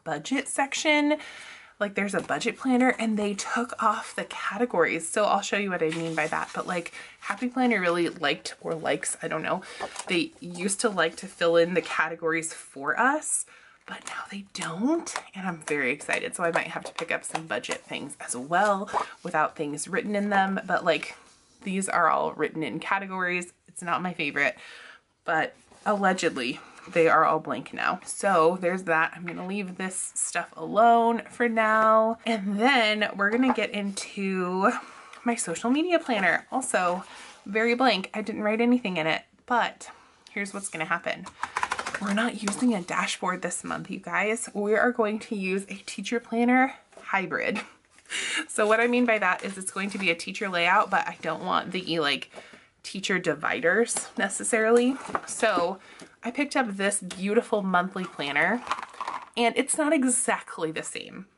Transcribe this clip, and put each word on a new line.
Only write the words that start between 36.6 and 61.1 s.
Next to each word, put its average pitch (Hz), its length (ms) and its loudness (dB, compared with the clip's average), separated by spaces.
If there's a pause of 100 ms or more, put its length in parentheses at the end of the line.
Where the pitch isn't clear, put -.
very 220 300 2
blank. 226 380 2
I 214 80 -4
didn't 208 220 -6
write 220 180 2
anything 240 360 4
in 156 100 0
it, - 160 0 (220)
but - 440 0 (420)
here's 202 220 -6
what's 196 160 -8
gonna 156 160 -6
happen. 170 400 -4 (760)
We're 202 120 0
not 220 280 0
using 214 320 2
a 185 80 0
dashboard 180 640 -2
this 180 200 -4
month, 165 280 -6
you 185 80 -8
guys. 190 540 -2
We 208 200 0
are 247 180 4
going 214 280 0
to - 160 -8
use 190 340 -2
a 190 60 -10 (100)
teacher 233 340 -4
planner 247 560 2 (240)
hybrid. 190 600 -2 (840)
So - 180 0
what 220 140 6
I 240 80 4
mean 247 180 4
by 220 140 4
that 185 260 0
is 196 120 -6
it's 190 140 -8
going 196 200 -4
to 208 60 -6
be 190 120 0
a 165 60 4
teacher 190 340 -6
layout, 180 400 4
but 190 180 2
I 175 140 -10
don't 160 240 -4
want 180 260 0
the, 180 280 -2
like, 143 300 0 (540)
teacher 190 360 -4
dividers 165 880 0 (100)
necessarily. 226 800 2 (320)
So 190 520 0 (440)
I 233 60 -4
picked 277 260 -2
up 220 220 0
this 202 220 0
beautiful 202 640 0
monthly 185 400 0
planner, 160 580 0 (760)
and 233 220 2
it's 285 200 0
not 302 140 2
exactly 240 800 0
the - 120 -6
same. - 420 -12 (120)